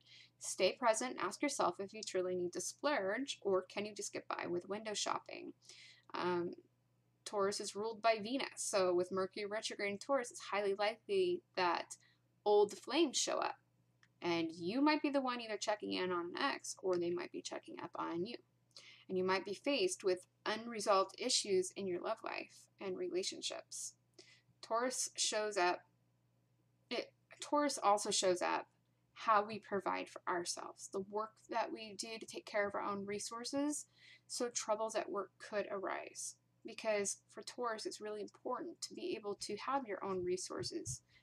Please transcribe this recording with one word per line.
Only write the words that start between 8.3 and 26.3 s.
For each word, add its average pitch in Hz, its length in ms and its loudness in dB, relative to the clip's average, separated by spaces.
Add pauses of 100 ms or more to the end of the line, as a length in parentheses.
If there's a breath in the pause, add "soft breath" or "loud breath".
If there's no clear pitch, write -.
so 185 400 4
with 180 160 4
Mercury 190 360 -2
retrograde 208 440 -2
in 202 80 -4
Taurus, 262 320 0
it's - 80 -14 (140)
highly 196 260 2
likely 196 600 2 (160)
that - 400 2 (480 soft breath)
old 208 340 8
flames 277 380 2
show - 220 2
up. - 180 0 (680)
And 170 280 2
you 175 300 0
might 302 220 6
be 294 80 4
the 277 100 4
one 247 220 -2
either 220 160 -4
checking 202 340 0
in 185 180 0
on 175 160 0
an 180 160 -4
ex, - 400 -2
or 185 140 2
they 175 140 2
might 175 220 -4
be - 100 -6
checking - 400 -8
up 170 140 -8
on 170 280 -4
you. 240 120 -8 (720 loud breath)
And 185 100 -2
you 185 40 2
might 185 220 2
be 202 100 -4
faced 233 500 0
with 185 220 2 (200)
unresolved 214 720 2
issues 202 580 2
in 196 100 -4
your 175 140 0
love - 240 -2
life - 300 -6 (260)
and 190 160 -4
relationships. - 960 -4 (720 loud breath)
Taurus 240 540 0
shows 214 400 2
up, 180 240 4 (1120)